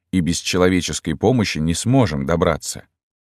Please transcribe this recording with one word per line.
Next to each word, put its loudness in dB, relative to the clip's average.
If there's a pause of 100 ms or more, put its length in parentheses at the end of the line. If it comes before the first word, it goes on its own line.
(120)
и 2
без -2
человеческой 0
помощи 0
не 0
сможем 0
добраться. -2 (520)